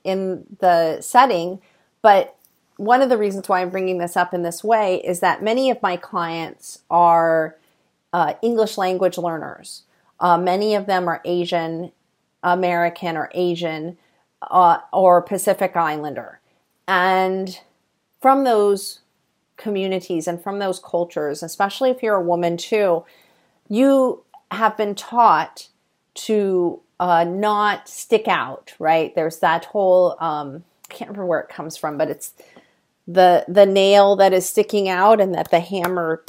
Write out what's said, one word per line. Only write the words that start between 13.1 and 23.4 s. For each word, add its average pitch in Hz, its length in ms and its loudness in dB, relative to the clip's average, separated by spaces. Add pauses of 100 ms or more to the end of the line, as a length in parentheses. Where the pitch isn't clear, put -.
or 156 180 -8
Asian, 170 640 -6 (440)
uh, 175 360 4 (140)
or 180 300 4
Pacific 190 540 -4
Islander. 151 640 -6 (480)
And 190 720 0 (600)
from 269 240 4
those 208 560 0 (560)
communities 190 680 -6
and 175 160 -6
from 202 160 -8
those 190 200 -4
cultures, 160 640 -6
especially 196 480 -4
if 254 120 -6
you're 220 140 0
a 185 60 0
woman 170 340 0
too, 180 480 0 (640)